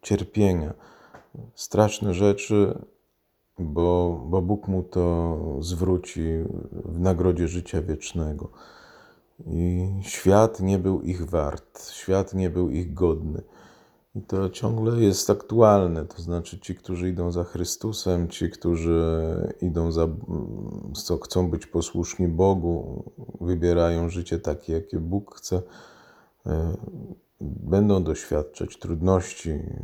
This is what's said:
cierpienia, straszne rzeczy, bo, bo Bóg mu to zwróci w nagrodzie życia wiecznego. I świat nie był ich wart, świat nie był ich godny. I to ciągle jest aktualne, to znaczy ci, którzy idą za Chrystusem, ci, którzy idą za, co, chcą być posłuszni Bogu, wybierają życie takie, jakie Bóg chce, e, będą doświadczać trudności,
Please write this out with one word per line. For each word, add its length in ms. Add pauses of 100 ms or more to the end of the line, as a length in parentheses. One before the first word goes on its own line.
cierpienia, 720 (800)
straszne 600
rzeczy, 640 (800)
bo, 680
bo 160
Bóg 260
mu 140
to 540 (240)
zwróci 640 (640)
w 160
nagrodzie 480
życia 340
wiecznego. 680 (1000)
I 420 (140)
świat 580
nie 180
był 220
ich 300
wart, 600
świat 440
nie 160
był 200
ich 240
godny. 480 (720)
I 80
to 280
ciągle 500
jest 300
aktualne, 760
to 160
znaczy 360
ci, 160
którzy 340
idą 240
za 120
Chrystusem, 840
ci, 220
którzy 1120
idą 300
za, 160 (840)
co, 240
chcą 320
być 160
posłuszni 640
Bogu, 760 (360)
wybierają 680
życie 300
takie, 340
jakie 280
Bóg 340
chce, 280 (840)
e, 300 (640)
będą 640
doświadczać 760
trudności, 800 (260)